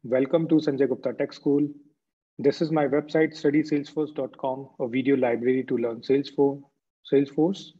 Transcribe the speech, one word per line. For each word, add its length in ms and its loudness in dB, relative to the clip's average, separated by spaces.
Welcome 460 0
to 60 4
Sanjay 340 2
Gupta 240 -4
Tech 220 -6
School. 340 0
This 240 0
is 100 -6
my 140 2
website, 500 0
study 260 2
salesforce 520 -4
dot 240 -8
com, 320 -8
a 80 -4
video 260 2
library 540 0
to 80 -2
learn 240 -4
Salesfo-, 640 0
Salesforce. 680 0